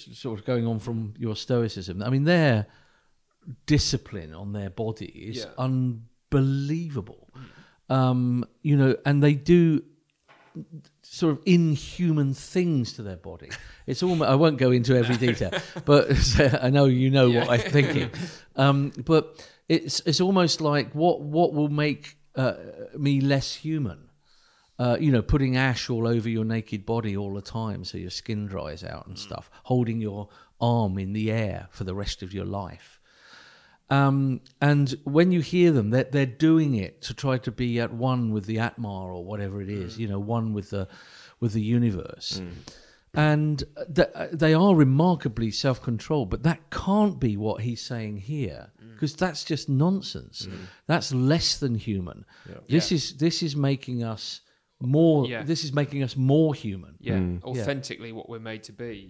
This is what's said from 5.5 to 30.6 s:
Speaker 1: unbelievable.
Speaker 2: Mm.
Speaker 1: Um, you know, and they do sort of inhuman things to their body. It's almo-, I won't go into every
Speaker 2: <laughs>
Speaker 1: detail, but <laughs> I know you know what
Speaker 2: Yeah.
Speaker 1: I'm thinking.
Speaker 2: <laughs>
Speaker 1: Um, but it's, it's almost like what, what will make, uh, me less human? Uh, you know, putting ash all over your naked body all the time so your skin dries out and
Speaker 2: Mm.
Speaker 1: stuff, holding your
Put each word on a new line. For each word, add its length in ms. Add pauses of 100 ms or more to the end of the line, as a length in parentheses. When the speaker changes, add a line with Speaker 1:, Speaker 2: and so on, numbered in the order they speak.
Speaker 1:
unbelievable. 1700 (600)
Speaker 2:
Mm. 60
Speaker 1:
Um, 500 (180)
you 120
know, 200 (100)
and 180
they 100
do 500 (1160)
sort 360
of 80
inhuman 880
things 600
to 100
their 140
body. 320 (380)
It's 160
almo-, 220
I 100
won't 220
go 140
into 240
every 220
Speaker 2:
<laughs> 100
Speaker 1:
detail, 240 (320)
but 260 (300)
<laughs> 240
I 60
know 160
you 240
know 200
what 180
Speaker 2:
Yeah. 40
Speaker 1:
I'm 80
thinking. 560
Speaker 2:
<laughs> 60 (340)
Speaker 1:
Um, 360 (120)
but 400 (240)
it's, 380
it's 160
almost 400
like 320
what, 280
what 340
will 140
make, 480 (180)
uh, 180 (420)
me 240
less 360
human? 540 (680)
Uh, 220
you 120
know, 120
putting 340
ash 320
all 180
over 220
your 160
naked 400
body 320
all 160
the 80
time 420
so 140
your 140
skin 340
dries 380
out 240
and 80
Speaker 2:
Mm. 40
Speaker 1:
stuff, 300 (140)
holding 360
your 300 (320)